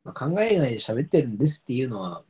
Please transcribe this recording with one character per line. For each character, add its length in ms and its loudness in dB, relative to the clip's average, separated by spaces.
ま 80 -14
あ、 60 -20
「考 240 -2
え 160 4
な 100 4
い 40 -2
で 80 -4
喋 260 -2
っ 40 -10
て 120 6
る 80 -4
ん 80 -6
で 100 2
す」 160 -4
っ 20 -20
て 80 -6
い 100 0
う 60 -2
の 120 -6
は、 280 -8